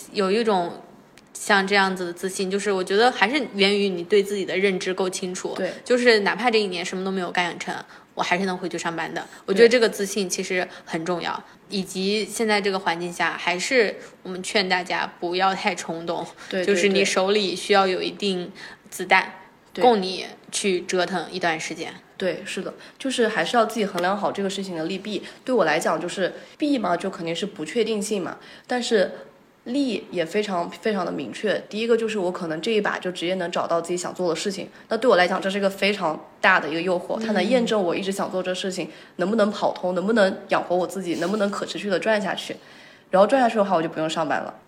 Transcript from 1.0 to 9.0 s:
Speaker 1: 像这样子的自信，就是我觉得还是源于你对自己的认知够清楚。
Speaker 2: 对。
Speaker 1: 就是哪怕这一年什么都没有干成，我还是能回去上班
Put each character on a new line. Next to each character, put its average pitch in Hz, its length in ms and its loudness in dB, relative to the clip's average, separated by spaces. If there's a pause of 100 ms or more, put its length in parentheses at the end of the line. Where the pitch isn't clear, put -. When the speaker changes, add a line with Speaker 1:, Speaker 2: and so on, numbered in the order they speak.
Speaker 1:
像 196 320 2
这 202 80 2
样 190 200 4
子 180 120 -6
的 175 60 -8
自 190 140 -8
信， 185 220 -4
就 196 80 -2
是 202 140 -2
我 185 120 0
觉 190 140 0
得 240 140 6
还 202 180 2
是 294 100 0 (140)
源 196 240 2
于 202 100 2
你 175 160 -4
对 202 200 4
自 202 120 -4
己 196 80 -4
的 165 140 -4
认 190 220 2
知 185 120 -4
够 185 160 0
清 185 240 -6
楚。 185 240 -8
Speaker 2:
对。 180 160 -4 (120)
Speaker 1:
就 247 160 2
是 233 220 6
哪 180 140 2
怕 233 140 0
这 220 100 4
一 208 60 0
年 180 180 -6
什 - 140 -6
么 185 80 -4
都 196 60 -2
没 190 100 -2
有 175 80 -4
干 175 300 -2
成， - 120 -8 (440)
我 - 80 -2
还 180 120 0
是 190 100 0
能 185 120 -2
回 180 100 -6
去 165 80 -8
上 165 200 -4
班 160 180 -6